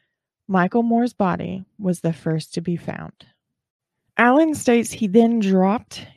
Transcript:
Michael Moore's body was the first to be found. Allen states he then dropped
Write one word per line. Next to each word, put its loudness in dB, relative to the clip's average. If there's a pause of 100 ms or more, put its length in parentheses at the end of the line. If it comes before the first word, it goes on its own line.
(480)
Michael 0
Moore's 0
body -4 (120)
was -4
the -2
first -6
to -6
be -4
found. -14 (920)
Allen 4
states 0
he -4
then 4
dropped 0